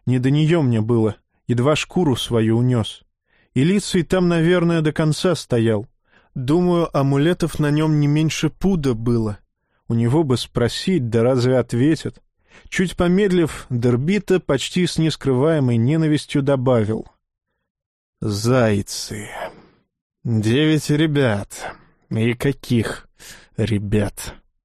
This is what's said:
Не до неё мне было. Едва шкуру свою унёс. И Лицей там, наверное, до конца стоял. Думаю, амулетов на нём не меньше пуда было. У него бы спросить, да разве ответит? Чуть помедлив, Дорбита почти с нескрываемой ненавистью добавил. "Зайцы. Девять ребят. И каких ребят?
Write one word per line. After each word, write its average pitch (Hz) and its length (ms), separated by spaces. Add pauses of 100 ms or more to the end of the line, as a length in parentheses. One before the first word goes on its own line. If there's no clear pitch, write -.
Не 127 120
до 127 120
неё 156 320
мне 120 180
было. 110 360 (300)
Едва 127 300
шкуру 151 400
свою 110 420
унёс. 123 440 (500)
И 127 100
Лицей 185 400
там, 180 260
наверное, 170 520
до 151 120
конца 160 420
стоял. 113 520 (480)
Думаю, 170 640
амулетов 143 600
на 147 120
нём 151 300
не 147 60
меньше 151 420
пуда 151 460
было. 113 440 (500)
У 117 60
него 117 300
бы 127 120
спросить, 120 760
да 113 120
разве 127 360
ответит? 123 640 (460)
Чуть - 280
помедлив, 180 720
Дорбита 135 720
почти 160 460
с - 120
нескрываемой 139 800
ненавистью 147 680
добавил. 123 640 (1120)
"Зайцы. 107 1080 (960)
Девять 127 680
ребят. 143 840 (340)
И 113 240
каких - 760 (480)
ребят? 104 800 (300)